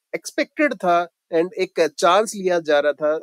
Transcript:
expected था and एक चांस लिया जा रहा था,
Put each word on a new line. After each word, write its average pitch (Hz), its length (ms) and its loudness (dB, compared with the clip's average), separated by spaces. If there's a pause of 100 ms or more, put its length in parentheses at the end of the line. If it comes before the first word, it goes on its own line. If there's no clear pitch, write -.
(140)
expected 285 600 -4
था 175 340 0 (260)
and 175 180 0
एक 180 280 -4
चांस 185 540 2
लिया 185 260 -2
जा 151 200 2
रहा 147 120 0
था, 151 300 -2